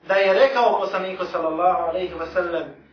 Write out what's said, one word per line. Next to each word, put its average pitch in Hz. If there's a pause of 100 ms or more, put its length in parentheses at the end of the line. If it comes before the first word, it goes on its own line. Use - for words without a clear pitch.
da 190
je 196
rekao 240
poslaniku 185
sallallahu 170
alejhi 170
ve 165
sellem, 170 (180)